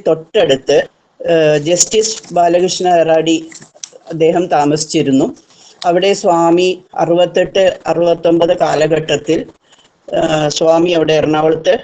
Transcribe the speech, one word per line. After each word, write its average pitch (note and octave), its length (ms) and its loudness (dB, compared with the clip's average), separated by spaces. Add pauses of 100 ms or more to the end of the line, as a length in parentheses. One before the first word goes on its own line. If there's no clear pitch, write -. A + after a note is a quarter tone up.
തൊട്ടടുത്ത്, D#3+ 680 0 (420)
ആ, E3+ 140 -2 (240)
ജസ്റ്റിസ് F3 600 -2 (160)
ബാലകൃഷ്ണ F3 600 0
എറാടി D#3+ 420 2 (720)
അദ്ദേഹം E3 360 0
താമസിച്ചിരുന്നു. D3 840 0 (580)
അവിടെ F3+ 280 2
സ്വാമി F3 540 2 (280)
അറുപത്തെട്ട് F3 680 0 (240)
അറുപത്തൊമ്പത് E3+ 720 2
കാലഘട്ടത്തിൽ, D#3 800 -2 (680)
ആ, E3+ 140 -4 (260)
സ്വാമി E3 440 0
അവിടെ D#3 220 0
എറണാകുളത്ത് D#3 600 0 (100)